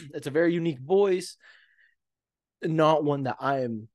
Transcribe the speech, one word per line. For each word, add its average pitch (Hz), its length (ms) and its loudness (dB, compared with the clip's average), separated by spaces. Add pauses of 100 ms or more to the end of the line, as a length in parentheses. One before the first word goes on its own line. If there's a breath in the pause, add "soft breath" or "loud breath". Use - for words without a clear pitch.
(140)
it's 151 120 -12
a 143 40 -6
very 170 220 2
unique 165 280 -2
voice, 185 580 0 (1200 soft breath)
not 156 420 4
one 143 200 0
that 120 160 -4
I 135 220 -2
am 113 320 -8